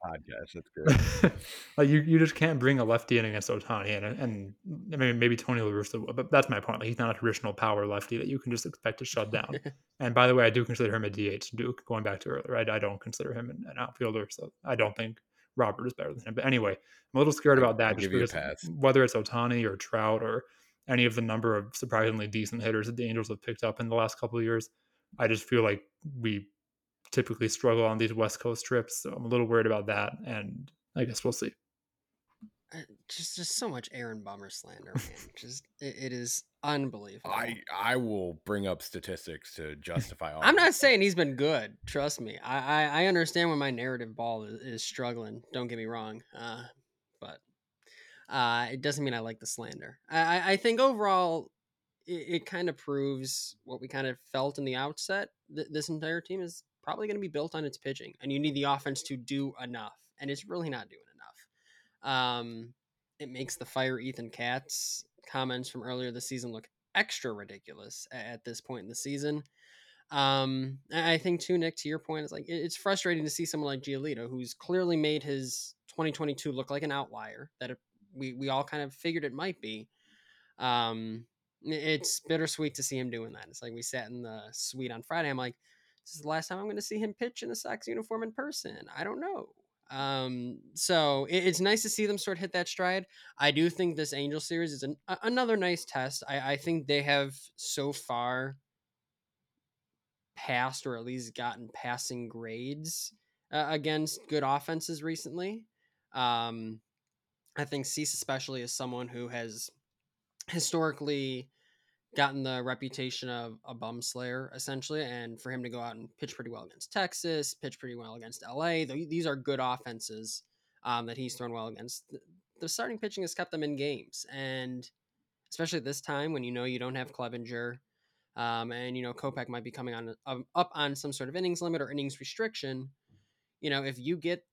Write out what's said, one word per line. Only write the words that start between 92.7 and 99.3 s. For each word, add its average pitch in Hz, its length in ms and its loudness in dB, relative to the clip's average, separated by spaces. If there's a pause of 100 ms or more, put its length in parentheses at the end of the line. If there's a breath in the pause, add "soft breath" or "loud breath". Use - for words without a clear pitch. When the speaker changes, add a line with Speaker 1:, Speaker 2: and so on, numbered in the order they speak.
Speaker 3:
I 143 120 8
do 156 200 6
think 170 260 2
this 151 160 -2
Angel 143 260 -2
series 165 340 -2
is 135 100 -8
an, 139 140 -4 (120)
a-, 185 140 -2
another 233 340 4
nice 180 300 0
test. 135 420 -4
I, 139 240 0
I 143 40 2
think 156 300 0
they 143 140 4
have 139 340 2 (220)
so 143 380 -2
far 127 640 -2 (1800)